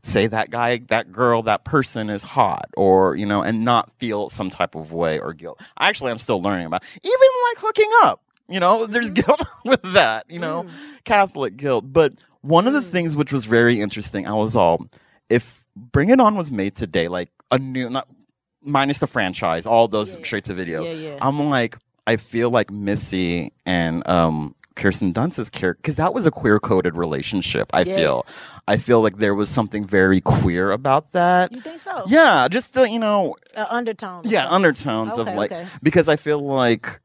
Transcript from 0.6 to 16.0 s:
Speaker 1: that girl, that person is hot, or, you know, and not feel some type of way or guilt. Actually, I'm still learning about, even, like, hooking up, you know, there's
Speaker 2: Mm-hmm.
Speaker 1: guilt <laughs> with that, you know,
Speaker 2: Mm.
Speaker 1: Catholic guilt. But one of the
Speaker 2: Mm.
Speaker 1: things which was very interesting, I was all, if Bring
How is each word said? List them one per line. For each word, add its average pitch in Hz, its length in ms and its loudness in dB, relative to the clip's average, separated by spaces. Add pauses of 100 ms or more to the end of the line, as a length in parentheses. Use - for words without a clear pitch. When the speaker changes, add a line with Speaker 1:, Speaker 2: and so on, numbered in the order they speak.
Speaker 1:
that 110 220 -2
girl, 117 320 0
that 110 220 -2
person 120 440 -2
is 101 140 -6
hot, - 540 -2
or, 95 380 4
you 101 100 -4
know, 101 160 0
and 110 240 -2
not 120 320 0
feel 107 320 -6
some 98 220 -6
type - 240 -4
of 80 180 -14
way 82 260 -2
or 82 140 -10
guilt. 80 260 -18 (200)
Actually, 160 320 -2
I'm 110 80 -8
still 104 220 -4
learning 90 260 -4
about, 85 160 -6 (200)
even, 466 140 -2 (320)
like, 466 80 -8
hooking 427 320 0 (140)
up, 131 180 2 (260)
you 185 120 -6
know, 214 260 2
there's 220 260 -4
Speaker 2:
Mm-hmm. 180 140 0
Speaker 1:
guilt 285 160 2 (120)
<laughs> - 120 -18
with 214 280 0
that, 113 360 4
you 170 100 -12
know, 170 240 -6
Speaker 2:
Mm. 180 60 -14 (360)
Speaker 1:
Catholic 175 520 0
guilt. 131 340 -2
But 147 220 4 (280)
one 170 260 4
of 269 60 0
the 294 80 0
Speaker 2:
Mm. 214 100 -8
Speaker 1:
things 170 240 -2
which 143 180 -2
was 123 120 -2
very 117 360 4
interesting, 104 460 -6
I 104 60 -4
was 107 220 0
all, 87 300 4 (440)
if - 340 -2 (120)
Bring 139 340 -2